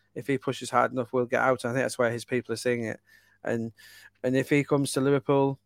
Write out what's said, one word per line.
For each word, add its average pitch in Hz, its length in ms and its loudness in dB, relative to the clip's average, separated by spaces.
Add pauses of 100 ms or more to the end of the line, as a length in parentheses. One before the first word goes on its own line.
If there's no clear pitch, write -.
(160)
if 147 100 -10
he 139 100 0
pushes 127 340 -6
hard 120 200 4
enough, 123 220 -4
will 123 140 0
get 120 160 0
out. 127 220 2
I 120 40 -2
think 127 140 -2
that's 117 160 -4
where 117 120 2
his 117 140 -6
people 120 300 -4
are - 20 -6
seeing 120 300 -2
it. 110 120 -6 (440)
And, 113 300 -4 (500)
and 127 140 0
if 135 140 0
he 143 140 4
comes 143 280 0
to 139 80 -2
Liverpool, 139 640 2